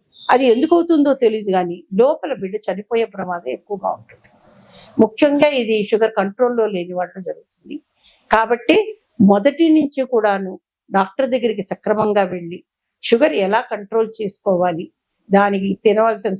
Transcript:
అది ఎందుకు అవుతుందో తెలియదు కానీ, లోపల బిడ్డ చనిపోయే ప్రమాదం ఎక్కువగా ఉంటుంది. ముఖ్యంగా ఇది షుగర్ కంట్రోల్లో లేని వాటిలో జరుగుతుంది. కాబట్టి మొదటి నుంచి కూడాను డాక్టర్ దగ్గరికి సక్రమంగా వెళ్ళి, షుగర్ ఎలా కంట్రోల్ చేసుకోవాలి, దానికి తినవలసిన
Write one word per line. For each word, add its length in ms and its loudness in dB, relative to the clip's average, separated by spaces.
అది 200 4
ఎందుకు 240 0
అవుతుందో 360 2
తెలియదు 340 0
కానీ, 200 -4
లోపల 300 0
బిడ్డ 140 -8
చనిపోయే 380 -4
ప్రమాదం 420 -8
ఎక్కువగా 420 -8
ఉంటుంది. 280 -20
ముఖ్యంగా 480 2
ఇది 160 0
షుగర్ 280 0
కంట్రోల్లో 560 -2
లేని 240 -8
వాటిలో 300 -8
జరుగుతుంది. 480 -16
కాబట్టి 460 2
మొదటి 360 2
నుంచి 240 -2
కూడాను 400 -2
డాక్టర్ 360 -2
దగ్గరికి 360 -4
సక్రమంగా 540 0
వెళ్ళి, 260 -12
షుగర్ 300 2
ఎలా 160 0
కంట్రోల్ 460 -4
చేసుకోవాలి, 640 -2
దానికి 400 2
తినవలసిన 520 0